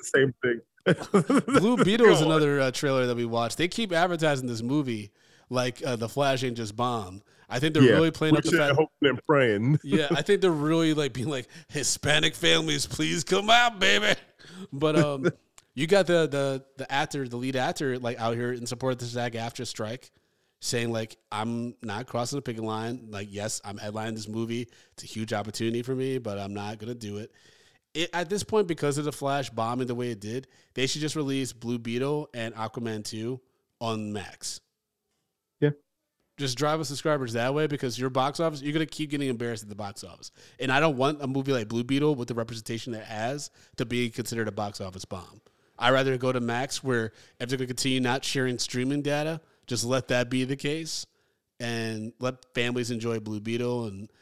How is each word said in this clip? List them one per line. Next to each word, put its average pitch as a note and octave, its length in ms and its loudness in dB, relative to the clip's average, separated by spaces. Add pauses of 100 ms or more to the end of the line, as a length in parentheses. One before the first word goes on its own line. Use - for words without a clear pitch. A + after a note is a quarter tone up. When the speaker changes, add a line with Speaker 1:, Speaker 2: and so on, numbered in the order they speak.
Speaker 1:
<laughs> - 0 - (100)
Same C3+ 200 4 (100)
thing. A#2+ 180 0 (240)
<laughs> G3 640 4
Speaker 2:
Blue A#3+ 360 4
Beetle G#3+ 240 8
is F3 120 10
Speaker 1:
Go D#3 60 4
on. D#3 60 4
Speaker 2:
another, D3 300 4
uh, C3 100 2
trailer C3 360 2
that A#2+ 80 2
we A#2+ 100 0
watched. A#2 320 0
They E3 100 2
keep G3+ 260 -2
advertising D#3+ 540 2
this A#2 140 -4
movie A#2+ 500 -2 (380)
like, B2 360 0
uh, B2+ 100 0
The A2+ 140 -4
Flash C3+ 340 0
ain't A#2+ 140 -2
just G#2+ 180 -6
bombed. A2 480 -4 (260)
I A#2+ 100 -2
think D#3 140 0
they're D3+ 100 8
Speaker 1:
Yeah, A#2+ 100 10
Speaker 2:
really E3 180 6
playing D#3 240 4
up D3+ 80 4
the D#3+ 60 2
Speaker 1:
wishing E3 100 4
and D3 80 4 (100)
Speaker 2:
fact - 0 -
Speaker 1:
hoping D3+ 320 4
and B2 160 -2
praying. C3 560 4
<laughs> - 20 -20
Speaker 2:
Yeah, D3 280 2
I D3+ 100 2
think G3 200 2
they're F#3 100 4
really, D#3 420 2
like, C#3+ 200 0
being B2+ 160 -2
like, C3 180 -4 (220)
"Hispanic D3+ 640 2
families, D#3+ 500 2
please D#3+ 380 -2
come G3+ 260 2
out, A#3 300 6
baby." G3+ 400 4 (540)
But, D3+ 240 2
um, D3 320 2 (220)
Speaker 1:
<laughs> - 220 -20
Speaker 2:
you C#3+ 140 -2
got F#3 200 6
the, E3 200 4
the, C3+ 380 -2 (100)
the C3 160 -10
actor, C#3 380 -2
the A#2+ 80 -8
lead C3 180 -2
actor, C3 420 -2
like, A#2+ 220 -4
out A#2 160 0
here A#2+ 160 -2
in A#2+ 140 -6
support B2 280 -4
of B2 60 -8
the A#2+ 60 -6
sag A#2+ 320 -4
aftra A#2 280 -8
strike, A2 460 -8 (480)
saying, A#2 320 -2
like, A2+ 240 -4 (160)
"I'm A#2 500 -4
not A2 260 -6
crossing A#2+ 300 -4
the C3+ 40 -6
picket A2+ 240 -6
line. A2+ 460 -6
Like, G2+ 200 -8
yes, G2+ 320 -6
I'm G#2 140 -10
headlining G#2+ 380 -6
this G#2 120 -10
movie. A#2 400 -4 (260)
It's - 100 -18
a G#2+ 40 -16
huge A2 240 -6
opportunity A2+ 520 -2
for C3 120 -4
me, C3 220 -2
but A2 200 -6
I'm G2 160 -6
not G#2 260 -8
gonna A#2 160 -10
do G#2 240 -8
it." A2+ 120 -12 (600)
It, E3+ 200 -4
at E3+ 160 -4
this G3+ 140 -2
point, G#3+ 240 0
because D3 300 0
of D3 80 -2
The D3 80 -4
Flash C#3 380 -2
bombing A#2+ 360 -2
the A#2+ 80 -4
way A#2+ 160 -4
it G#2+ 80 -8
did, A2+ 280 -8 (260)
they B2+ 120 0
should D3+ 160 -2
just D3+ 140 -2
release C3+ 380 -2
Blue A#2 260 -4
Beetle C3+ 540 -2
and A#2 220 -6
Aquaman A2 500 -6
two A#2 340 -6 (400)
on G#2+ 320 -4
Max. - 480 -10 (1040)
Speaker 1:
Yeah. D3 100 4 (680)
Speaker 2:
Just C3 220 -2
drive D3+ 200 2
up D#3+ 60 -4
subscribers C3+ 480 -2
that B2 220 0
way, D#3 100 2
because C3 320 -4
your C3 140 -2
box C3+ 280 0
office, D#3 220 -2
you're D3 120 -4
gonna D#3 120 0
keep D3+ 240 -8
getting C#3+ 200 -2
embarrassed A#2 340 -4
at G#2 60 -16
the G#2 60 -12
box G2+ 280 -10
office. - 280 -18 (280)
And C3 120 0
I C3+ 80 6
don't D3+ 180 4
want C#3+ 260 2
a C3+ 40 -4
movie C3+ 260 -2
like A2+ 140 0
Blue A2+ 160 -2
Beetle C#3 320 2
with A#2+ 120 -6
the B2 80 -4
representation A#2 580 -8
that A2 100 -10
it - 40 -16
has A#2 420 -4 (280)
to C3 80 -2
be A#2+ 260 0
considered A2+ 360 -4
a G#2 40 -6
box G2+ 280 -6
office F#2+ 260 -10
bomb. - 360 -14 (380)
I'd B2 120 6
rather C3+ 260 4
go B2+ 140 0
to B2+ 80 2
Max, A#2+ 440 -2
where A#2 280 0 (280)
if B2 100 -4
they're C3+ 80 -2
gonna B2+ 100 -2
continue C3 320 0
not B2+ 240 0
sharing B2+ 360 0
streaming C3 420 -2
data, D3+ 400 -2 (240)
just A2+ 180 -2
let B2 260 0
that B2 200 2
be B2+ 140 0
the C3 120 -2
case D#3+ 520 -6 (520)
and A2+ 600 -4
let B2+ 340 -6
families A#2+ 380 0
enjoy A2+ 280 -2
Blue G#2+ 200 -6
Beetle A#2 480 -2
and G2 240 -12 (100)